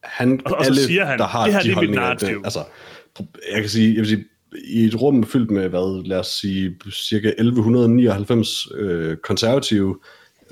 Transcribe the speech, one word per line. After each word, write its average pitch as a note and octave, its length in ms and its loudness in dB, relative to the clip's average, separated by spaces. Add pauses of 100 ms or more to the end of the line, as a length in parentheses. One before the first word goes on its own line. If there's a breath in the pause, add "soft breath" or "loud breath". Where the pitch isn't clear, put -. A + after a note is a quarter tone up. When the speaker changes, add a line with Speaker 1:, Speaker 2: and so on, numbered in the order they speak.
Speaker 1:
han, B2+ 420 0
Speaker 2:
Og, C3 120 0
og D3 80 0
så C3 60 4
Speaker 1:
alle, C#3 120 4
Speaker 2:
siger F3 220 2
han, C3 140 -2
Speaker 1:
der G#2+ 80 2
har A#2 180 -2
Speaker 2:
"Det G#3 80 4
her, G3 80 2
Speaker 1:
de E3+ 80 0
Speaker 2:
det - 20 2
er - 100 0
mit G#2 80 0
Speaker 1:
holdninger, A#2+ 120 0
Speaker 2:
narrativ." A#2+ 360 -2
Speaker 1:
det, G2 80 -10
altså, F2+ 180 -6 (880 loud breath)
jeg G#2 100 -2
kan G#2 80 -4
sige, A2 240 4
jeg A2 60 0
vil A2 80 0
sige, G#2+ 180 0 (420)
i A2+ 180 2
et A2 160 0
rum C3+ 220 4
fyldt A#2 280 0
med, F#2+ 180 0
hvad, F#2 380 -2
lad F#2 120 -2
os F#2 80 -6
sige, F#2+ 480 -4 (160)
cirka G#2+ 460 -2
elleve A#2+ 240 2
hundrede A#2 340 4
nioghalvfems, A2 800 0
øh, E2 420 -4
konservative, G#2+ 840 0 (520 soft breath)